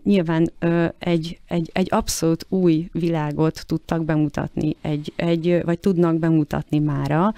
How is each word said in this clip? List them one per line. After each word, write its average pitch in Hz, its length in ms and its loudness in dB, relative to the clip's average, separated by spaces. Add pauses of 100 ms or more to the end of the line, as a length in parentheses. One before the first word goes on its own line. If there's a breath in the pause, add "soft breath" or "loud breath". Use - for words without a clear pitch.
nyilván, 170 560 2
ö, 170 260 2 (140)
egy, 170 480 -2
egy, 170 260 -4
egy 185 160 0
abszolút 165 600 -2
új 175 420 2
világot 160 760 -2
tudtak 165 400 -4
bemutatni, 151 760 -2
egy, 151 340 -6
egy, 170 500 0
vagy 170 140 0
tudnak 170 400 2
bemutatni 151 600 0
mára. 147 580 0